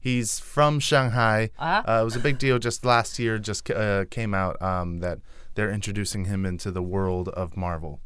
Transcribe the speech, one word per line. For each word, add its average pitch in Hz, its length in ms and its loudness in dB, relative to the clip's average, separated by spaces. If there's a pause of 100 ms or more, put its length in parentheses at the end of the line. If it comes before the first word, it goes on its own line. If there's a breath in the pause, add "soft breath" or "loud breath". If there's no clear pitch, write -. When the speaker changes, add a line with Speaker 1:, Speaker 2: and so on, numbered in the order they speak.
Speaker 1:
He's 123 360 0
from 147 420 2
Shanghai. 113 760 4
Speaker 2:
Ah. 165 280 0
Speaker 1:
Uh, 113 160 4
it - 20 4
was 117 120 -2
a 120 40 0
big 139 180 4
deal 131 200 4
just 117 280 -2
last 120 320 4
year, 113 200 0
just, 104 320 -6
uh, 101 400 2
came 101 240 -2
out, 95 280 0
um, 90 380 -2
that 85 180 -4 (360 soft breath)
they're 107 160 0
introducing 101 560 -4
him 95 200 0
into 92 240 -4
the 90 120 -4
world 92 480 0
of 90 260 -6
Marvel. 82 500 -4